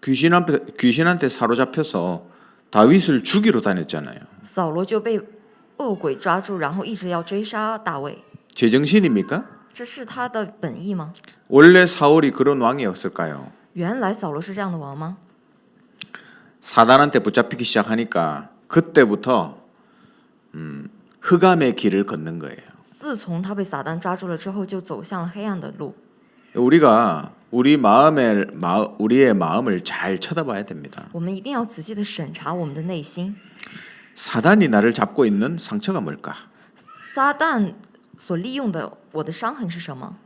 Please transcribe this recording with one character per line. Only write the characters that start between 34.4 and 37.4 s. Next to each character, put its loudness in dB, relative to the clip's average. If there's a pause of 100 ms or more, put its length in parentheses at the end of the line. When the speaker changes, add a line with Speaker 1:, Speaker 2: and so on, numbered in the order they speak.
Speaker 1:
나를 4
잡고 0
있는 0
상처가 -6
뭘까? -12 (800)
Speaker 2:
撒 0
旦 -2 (440)